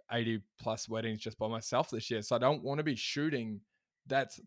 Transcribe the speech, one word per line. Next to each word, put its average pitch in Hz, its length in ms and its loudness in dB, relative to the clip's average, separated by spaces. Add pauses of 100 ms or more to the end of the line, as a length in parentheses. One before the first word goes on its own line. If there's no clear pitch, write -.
(120)
eighty 113 300 2 (160)
plus 110 300 -4
weddings 113 320 -2
just - 180 -8
by 110 100 0
myself 113 420 0
this 110 200 -4
year. 110 120 0
So 120 140 2
I - 20 4
don't 139 240 4
wanna 143 200 0
be 147 140 2
shooting. 120 640 -2 (440)
That's 135 400 0